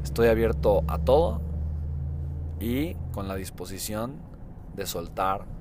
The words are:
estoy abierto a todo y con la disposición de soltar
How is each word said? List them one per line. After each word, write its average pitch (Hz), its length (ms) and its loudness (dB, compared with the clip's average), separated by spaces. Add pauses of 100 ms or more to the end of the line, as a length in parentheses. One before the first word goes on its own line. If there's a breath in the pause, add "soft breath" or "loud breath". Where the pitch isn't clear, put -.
estoy 117 260 4
abierto 110 580 4
a 82 120 0
todo 123 420 4 (1160)
y 131 340 0 (180)
con 98 160 -4
la 95 80 -2
disposición 95 800 -6 (600)
de 98 100 -2
soltar 95 600 -2 (160)